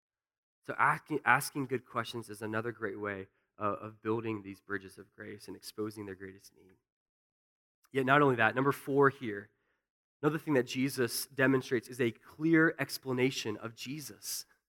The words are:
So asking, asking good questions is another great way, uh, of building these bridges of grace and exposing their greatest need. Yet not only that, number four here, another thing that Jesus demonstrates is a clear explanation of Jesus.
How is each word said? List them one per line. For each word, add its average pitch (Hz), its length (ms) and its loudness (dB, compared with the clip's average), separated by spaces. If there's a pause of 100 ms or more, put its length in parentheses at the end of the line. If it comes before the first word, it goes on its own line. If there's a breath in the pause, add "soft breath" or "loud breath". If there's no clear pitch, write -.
(680)
So 127 120 -6
asking, 143 460 2
asking 135 420 2
good 123 200 -4
questions 117 420 -6
is 104 140 -14
another 113 300 -2
great 104 280 -8
way, 101 280 -6 (300)
uh, 101 220 0
of 107 220 -16
building 110 400 -2
these 98 180 -14
bridges 95 380 -10
of 95 80 -18 (100)
grace 104 300 -16
and 95 100 -12
exposing 107 480 -8
their 95 120 -10
greatest 95 380 -18
need. 92 220 -20 (1160)
Yet 131 120 0
not 139 160 6
only 135 160 6
that, 110 180 4
number 135 180 2
four 139 360 4
here, 104 400 -6 (720)
another 151 160 0
thing 156 140 -4
that 123 140 4
Jesus 131 680 -2
demonstrates 131 540 2
is 123 100 -10
a 120 120 2 (260)
clear 160 420 4
explanation 131 800 -2
of 113 180 -10
Jesus. 127 680 -10 (240)